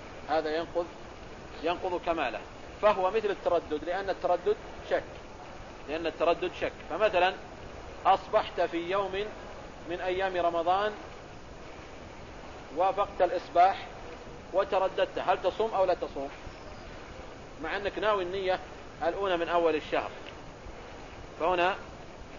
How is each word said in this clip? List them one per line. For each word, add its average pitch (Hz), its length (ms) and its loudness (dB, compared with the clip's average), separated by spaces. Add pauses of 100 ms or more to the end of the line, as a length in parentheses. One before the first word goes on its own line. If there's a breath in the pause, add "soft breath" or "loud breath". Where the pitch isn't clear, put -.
(280)
هذا 151 280 2
ينقض، 170 300 0 (760)
ينقض 175 440 0
كماله، 135 340 2 (420)
فهو 202 280 6
مثل 208 200 2
التردد، 165 540 2
لأن 190 260 -2
التردد 175 460 2 (340)
شك، 170 120 2 (840)
لأن 165 180 -2
التردد 170 440 2 (100)
شك. 151 120 0 (180)
فمثلا 185 440 4 (720)
أصبحت 196 540 4
في 170 300 0
يوم 196 340 0 (640)
من 170 100 -4
أيام 185 360 0
رمضان 175 560 4 (1800)
وافقت 190 440 2
الإصباح 175 640 6 (680)
وترددت، 190 640 2
هل 160 240 4
تصوم 214 320 2
أو 190 100 6
لا 180 100 6
تصوم؟ 143 360 -4 (1300)
مع 160 140 -2
أنك 196 220 -2
ناوي 202 240 4
النية 185 360 0 (440)
الأولى 180 340 2
من 170 120 0
أول 165 260 6
الشهر. 143 360 0 (1300)
فهنا 175 360 4 (640)